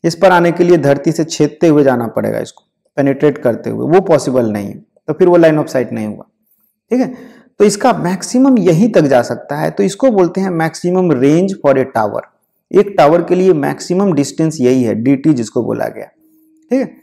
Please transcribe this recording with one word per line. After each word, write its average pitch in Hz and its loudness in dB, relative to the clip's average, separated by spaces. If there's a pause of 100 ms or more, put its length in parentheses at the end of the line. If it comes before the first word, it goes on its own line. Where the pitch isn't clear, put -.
इस 165 -2
पर 180 4
आने 175 4
के 175 0
लिए 175 4
धरती 139 0
से 156 -4
छेदते 151 -2
हुए 147 4
जाना 123 0
पड़ेगा, 107 -6
इसको - -14 (320)
penetrate 139 0
करते 117 -4
हुए, 123 -2
वो 196 6
possible 127 0
नहीं 101 -6
है, 104 -14 (280)
तो 151 -4
फिर 175 2
वो 175 4
line 160 4
of 143 -4
sight 123 -4
नहीं 110 -8
हुआ, - -14 (640)
ठीक 247 -2
है। - -8 (240)
तो 208 4
इसका 214 0
maximum 196 0
यहीं 190 2
तक 180 4
जा 131 2
सकता 120 -8
है, 156 -4
तो 202 -2
इसको 214 0
बोलते 185 0
हैं 190 -4
maximum 175 -2
range 151 2 (160)
for 135 4
a 131 0 (120)
tower। 110 -4 (500)
एक 202 0
tower 165 4
के 180 0
लिए 185 4
maximum 165 -2
distance 151 -2
यही 127 2
है, 107 -2
डीटी 135 0
जिसको 117 -4
बोला 113 -6
गया, 107 -12 (640)
ठीक 254 -2
है। 170 -6 (120)